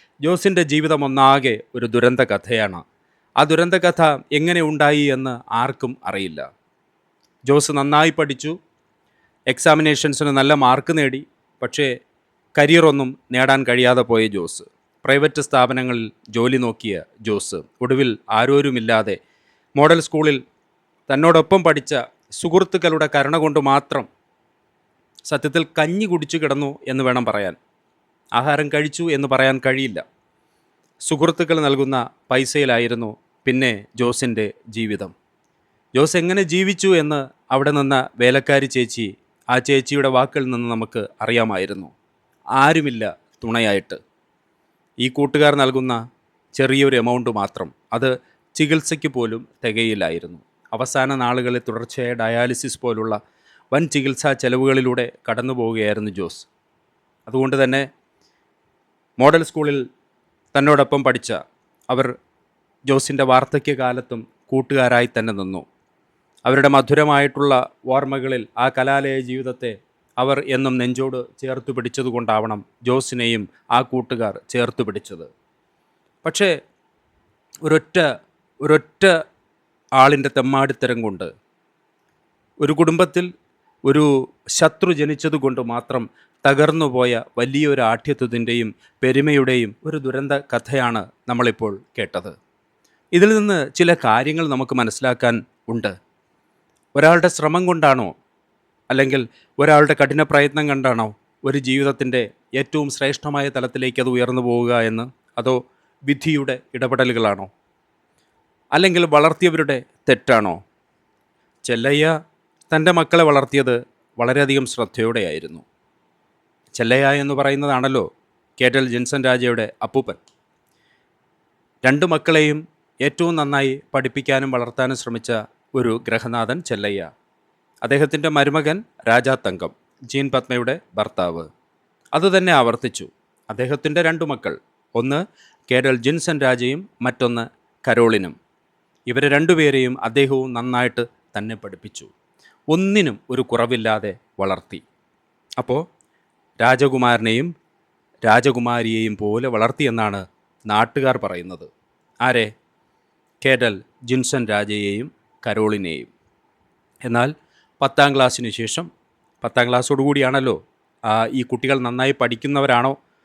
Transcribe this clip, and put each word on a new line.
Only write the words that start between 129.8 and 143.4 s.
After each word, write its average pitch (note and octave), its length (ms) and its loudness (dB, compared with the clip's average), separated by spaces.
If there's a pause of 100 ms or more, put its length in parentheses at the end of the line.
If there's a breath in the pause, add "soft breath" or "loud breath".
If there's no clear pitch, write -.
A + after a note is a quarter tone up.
ജീൻ C#3 260 -4
പത്മയുടെ B2+ 460 -2 (200)
ഭർത്താവ്, F2 500 -4 (680)
അതുതന്നെ F#3 400 2
ആവർത്തിച്ചു. A#2 540 0 (420)
അദ്ദേഹത്തിൻ്റെ C3+ 540 -4
രണ്ടു E3 220 0
മക്കൾ, C3 300 -8 (400)
ഒന്ന് C3 240 -2 (500 soft breath)
കേഡൽ C3 300 2
ജിൻസൺ D#3 420 -2
രാജയും B2+ 400 0 (200)
മറ്റൊന്ന് A#2+ 440 -4 (400)
കരോളിനും. A2 500 2 (720)
ഇവരെ C3+ 220 -2
രണ്ടുപേരെയും C#3+ 720 2
അദ്ദേഹവും C3 500 0
നന്നായിട്ട് B2 520 -2 (260)
തന്നെ G#2+ 260 -10
പഠിപ്പിച്ചു. G2+ 500 -18 (640 soft breath)
ഒന്നിനും F3+ 500 0 (120)
ഒരു B2+ 120 -2